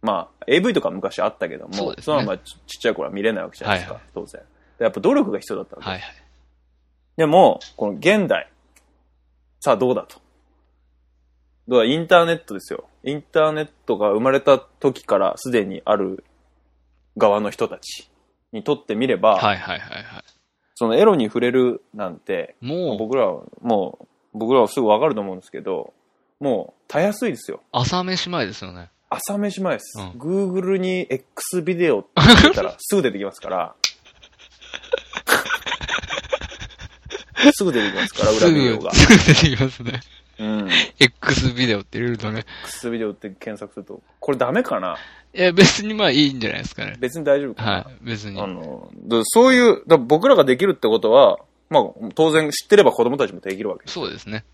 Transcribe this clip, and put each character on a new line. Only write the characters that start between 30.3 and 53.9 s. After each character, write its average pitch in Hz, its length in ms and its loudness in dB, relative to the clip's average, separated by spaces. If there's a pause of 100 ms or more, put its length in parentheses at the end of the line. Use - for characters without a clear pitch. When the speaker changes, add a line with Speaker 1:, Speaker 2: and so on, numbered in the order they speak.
Speaker 1:
に 185 320 -4
X - 520 -8
ビ 175 140 -2
デ 170 160 2
オ 107 80 2
っ 95 40 -12
て - 60 -20 (320)
言 302 100 8
っ - 20 0
た - 100 -2
ら、 - 140 -6
Speaker 2:
<laughs> - 20 -20
Speaker 1:
す - 160 -4
ぐ 196 80 2
出 123 80 0
て 101 80 -10
き 101 40 -6
ま 98 80 -8
す - 80 -20
か - 100 -12
ら。 90 260 -6 (3750)
<laughs> 294 100 8
す - 100 -2
ぐ 180 80 0
出 117 140 0
て 101 60 -4
き 95 40 -8
ま - 120 -4
す - 60 -10
か 107 120 -4
ら、 107 60 4
裏 110 180 4
ビ 151 140 4
デ 120 100 2
オ - 60 -6
が。 - 140 -6
Speaker 2:
す - 140 8
ぐ、 240 80 10
す - 120 6
ぐ 160 60 8
出 160 180 4
て 123 60 -4
き 135 60 0
ま 131 60 -2
す - 140 -16
ね。 123 160 -8 (400)
Speaker 1:
う 110 60 -8
ん。 107 240 -4 (300)
Speaker 2:
X 127 540 0
ビ 123 140 -2
デ 110 80 2
オ 101 60 -4
っ - 20 -14
て - 160 -12
入 120 60 -4
れ 120 60 -2
る 117 60 -6
と 107 140 -6
ね。 110 140 -8 (180)
Speaker 1:
X - 260 -10
ビ 117 100 -6
デ 113 60 -4
オ 104 60 -4
っ 95 40 -10
て 104 140 -14
検 101 300 -14
索 104 140 -16
す - 80 -14
る 92 40 -16
と。 95 160 -18 (180)
こ - 120 -6
れ 135 60 -2
ダ 123 140 -2
メ 226 120 0
か 113 160 -4
な？ 92 180 -6 (380)
Speaker 2:
い 190 60 -2
や、 180 100 4
別 190 320 6
に 214 100 -6
ま 214 120 0
あ 160 60 4
い 147 160 4
い 139 60 -2
ん 127 60 -10
じ 113 80 -4
ゃ - 40 -4
な - 60 -8
い - 20 -10
で - 60 -12
す - 100 -14
か 107 100 -10
ね。 101 140 -12
Speaker 1:
別 127 200 -6
に 151 60 -6
大 143 160 2
丈 135 100 -8
夫 104 40 -14
か 117 100 -10
な？ 107 60 0
Speaker 2:
は 95 100 0
い、 - 40 -14 (160)
別 110 280 -10
に。 98 120 -12
Speaker 1:
あ 101 60 -6
の、 78 480 -14
で、 113 280 0
そ 233 260 6
う 262 40 6
い 247 180 6
う、 - 160 0
だ、 160 100 8
僕 147 320 2
ら 269 60 8
が 170 80 6
で 127 140 4
き 165 80 0
る 190 60 2
っ 160 40 0
て - 120 -2
こ 113 120 2
と 107 120 2
は、 120 280 6 (300)
ま 156 120 4
あ、 - 20 0 (320)
当 160 160 2
然 156 200 2
知 - 140 -8
っ - 20 -20
て 208 100 6
れ 202 60 8
ば 127 80 6
子 - 120 0
供 123 140 0
た 117 100 0
ち 98 60 -8
も 87 60 -16
で 95 160 -6
き 98 80 -10
る 104 60 -4
わ 87 80 -8
け。 - 100 -20
Speaker 2:
そ 147 200 -8